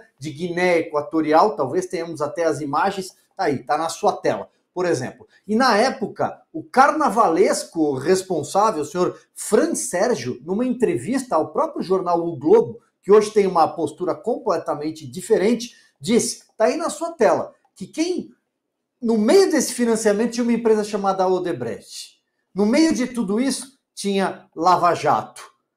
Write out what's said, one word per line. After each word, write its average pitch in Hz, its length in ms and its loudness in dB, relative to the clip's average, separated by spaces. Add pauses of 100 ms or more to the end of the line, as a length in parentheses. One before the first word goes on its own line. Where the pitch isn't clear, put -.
(180)
de 147 140 -10
Guiné 175 480 0
Equatorial, 156 760 2
talvez 160 300 -2
tenhamos 165 340 -8
até 151 260 -4
as 151 160 -2
imagens, 185 480 -4 (280)
tá 190 60 -4
aí, 143 160 0
tá 151 180 -2
na 160 120 -4
sua - 240 0
tela, 107 360 -4 (240)
por 180 140 -2
exemplo. 131 400 -4 (200)
E 208 80 0
na 240 220 4
época, 226 640 -2 (100)
o 160 120 -10
carnavalesco 214 1300 2
responsável, 170 880 0
o 135 40 -4
senhor 175 340 -2 (160)
Fran 294 400 2
Sérgio, 175 680 -2
numa 196 220 -2
entrevista 233 680 -2
ao 156 180 0
próprio 311 300 -4
jornal 175 420 0
O 170 100 -6
Globo, 139 440 2 (220)
que 185 100 0
hoje 208 200 4
tem 196 160 2
uma 170 200 2
postura 160 460 -4
completamente 160 920 -4
diferente, 190 680 0 (240)
disse, 196 440 0 (140)
tá 220 80 2
aí 269 120 2
na 330 120 -4
sua 339 220 -8
tela, 185 420 0 (220)
que 190 120 -14
quem, 339 460 -6 (680)
no 226 160 2
meio 320 320 4
desse 285 240 0
financiamento, 226 600 0
tinha 240 100 -2
uma 233 100 2
empresa 220 300 2
chamada 196 440 -2
Odebrecht. 156 920 -6 (340)
No 196 120 0
meio 311 280 4
de 233 140 -2
tudo 214 320 -2
isso, - 400 -4 (160)
tinha 196 600 -4
Lava 175 380 4
Jato. 127 560 -2 (280)